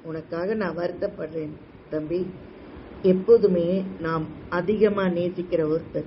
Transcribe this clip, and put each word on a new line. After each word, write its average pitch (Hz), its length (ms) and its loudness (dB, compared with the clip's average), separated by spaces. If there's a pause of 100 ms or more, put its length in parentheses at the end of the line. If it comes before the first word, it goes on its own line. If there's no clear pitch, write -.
உனக்காக 165 500 -4
நான் 185 220 -2
வருத்தப்படுறேன் 170 760 -4 (380)
தம்பி. 156 360 -2 (760)
எப்போதுமே 185 800 6 (180)
நாம் 160 240 -2 (240)
அதிகமா 196 560 2
நேசிக்கிற 175 640 0
ஒருத்தர் 156 400 -2